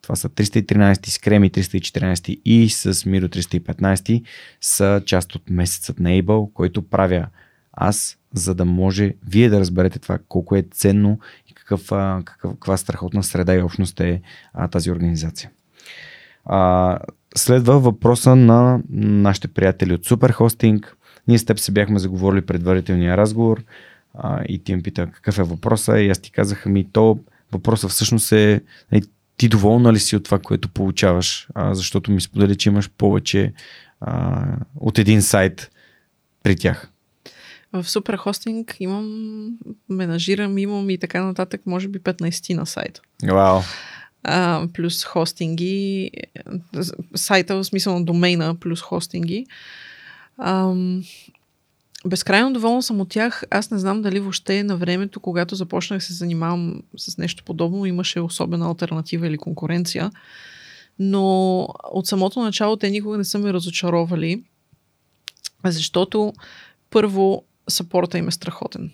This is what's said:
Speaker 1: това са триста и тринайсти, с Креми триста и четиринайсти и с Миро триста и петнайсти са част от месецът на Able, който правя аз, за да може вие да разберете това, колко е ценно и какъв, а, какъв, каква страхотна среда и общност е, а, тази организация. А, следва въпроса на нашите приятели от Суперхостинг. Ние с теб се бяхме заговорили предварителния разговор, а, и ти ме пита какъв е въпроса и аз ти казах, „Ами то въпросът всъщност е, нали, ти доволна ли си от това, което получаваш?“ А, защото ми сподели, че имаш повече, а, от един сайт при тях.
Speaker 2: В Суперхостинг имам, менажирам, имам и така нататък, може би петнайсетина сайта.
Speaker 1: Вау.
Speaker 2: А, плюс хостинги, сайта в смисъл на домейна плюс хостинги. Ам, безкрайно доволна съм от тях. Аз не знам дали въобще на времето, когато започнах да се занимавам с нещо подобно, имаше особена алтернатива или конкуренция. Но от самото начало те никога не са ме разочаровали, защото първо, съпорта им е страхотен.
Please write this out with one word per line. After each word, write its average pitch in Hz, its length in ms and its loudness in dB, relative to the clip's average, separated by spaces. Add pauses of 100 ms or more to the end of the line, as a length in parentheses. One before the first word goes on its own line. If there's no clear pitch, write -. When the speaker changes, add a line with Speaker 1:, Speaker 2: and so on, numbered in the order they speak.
Speaker 1:
това 107 140 -4
са - 120 -6
триста 110 300 0
и 101 80 0
тринайсти, 101 440 4
с - 80 -6
Креми 101 320 4
триста 95 260 -2
и 90 40 0
четиринайсти - 640 -4
и 113 240 6
с - 380 -2
Миро 95 220 0
триста 87 280 -4
и 87 40 0
петнайсти 98 640 0 (380)
са 101 460 2
част - 280 0
от - 160 -12
месецът 87 500 -2
на 87 100 2
Able, 104 420 2
който 92 300 -2
правя 90 440 0 (460)
аз, - 460 -2 (160)
за 92 200 -2
да 87 100 -2
може 95 500 0 (120)
вие 110 220 4
да 104 120 4
разберете 92 380 0
това, 90 200 -6 (100)
колко 92 280 -2
е 92 140 2
ценно 104 480 2 (300)
и - 60 -20
какъв, - 380 -6
а, 95 320 -2
какъв, - 280 -10
каква - 240 -2
страхотна - 460 -4
среда 90 320 0
и 90 80 2
общност 90 380 -4
е, 87 220 0 (320)
а, 85 140 -4
тази 85 220 -2
организация. 85 600 -4 (920)
А, 90 540 2 (380)
следва 127 440 6
въпроса 120 560 6
на 123 440 8 (100)
нашите 101 580 2
приятели 92 460 2
от 85 100 -4
Суперхостинг. 113 920 2 (320)
Ние 120 100 6
с 113 60 0
теб 104 140 0
се - 140 -4
бяхме 104 260 2
заговорили 92 480 0
предварителния 90 720 2
разговор, 110 460 2 (520)
а, 92 300 -6
и 95 140 -6
ти 92 180 -4
ме 90 60 -4
пита 92 240 -4
какъв 95 320 -4
е 98 40 2
въпроса 107 580 2
и 101 100 4
аз 95 80 0
ти - 140 -18
казах, 104 340 -2
„Ами 98 260 0
то 110 260 4 (340)
въпросът 98 380 0
всъщност - 420 0
е, 104 280 6 (320)
нали, 104 100 4 (340)
ти 123 120 2
доволна 113 440 6
ли 107 80 4
си - 160 -2
от 101 80 0
това, 101 140 0
което - 300 -4
получаваш?“ 92 840 0
А, 98 200 -2
защото 95 380 -2
ми 92 80 2
сподели, 101 360 0
че - 120 0
имаш 101 220 2
повече, 101 600 0 (480)
а, 87 420 -4 (340)
от 107 220 0
един 104 240 6
сайт 95 480 0 (720)
при 98 140 2
тях. - 320 -2 (840)
Speaker 2:
В 180 120 -6
Суперхостинг 214 960 -6
имам, 196 260 -6 (840)
менажирам, 190 720 -2
имам 196 320 -4
и 180 80 -4
така 180 260 -4
нататък, 185 420 -6
може 185 220 -4
би 196 100 -10
петнайсетина 170 680 -6
сайта. - 340 -10 (240)
Speaker 1:
Вау. 95 360 6 (640)
Speaker 2:
А, 170 500 0
плюс 170 300 -4
хостинги, 180 1080 -4 (1040)
сайта 190 420 -2
в 190 80 -4
смисъл 190 340 -4
на 175 60 -2
домейна 170 500 0
плюс 170 260 -6
хостинги. 175 640 -8 (920)
Ам, 185 640 -2 (1040)
безкрайно 196 460 0
доволна 240 300 0
съм 208 180 -4
от 185 80 -4
тях. 226 420 -4
Аз 202 200 -2
не 208 80 -4
знам 196 240 -2
дали 202 180 -2
въобще 196 420 -4
на 202 140 -2
времето, 180 440 -4
когато 175 340 -4
започнах 185 440 -6
да 185 60 -8
се 180 80 -12
занимавам 170 680 -4 (140)
с - 220 -12
нещо 165 260 -8
подобно, 170 420 -4
имаше 180 340 -4
особена 170 460 -4
алтернатива 165 600 -6
или 151 120 -4
конкуренция. 170 720 -6 (880)
Но 196 240 0 (640)
от - 220 -6
самото 196 360 -2
начало 214 340 -2
те 208 140 -4
никога 208 280 -4
не 202 60 -4
са 202 140 -4
ме 202 140 -2
разочаровали, 170 920 -4 (1200)
защото 190 680 -2 (580)
първо, 196 540 0 (240)
съпорта 180 500 -2
им 170 100 -4
е 170 40 -4
страхотен. - 600 -12